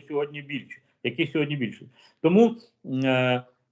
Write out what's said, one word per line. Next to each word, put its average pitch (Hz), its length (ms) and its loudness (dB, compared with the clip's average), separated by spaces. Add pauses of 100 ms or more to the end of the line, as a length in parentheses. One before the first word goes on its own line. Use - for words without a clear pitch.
сьогодні 147 340 -4
більші, 139 400 -12 (220)
які 123 240 -2
сьогодні 147 280 -2
більші. - 300 -6 (360)
Тому, 220 340 4 (300)
е, 131 580 2 (280)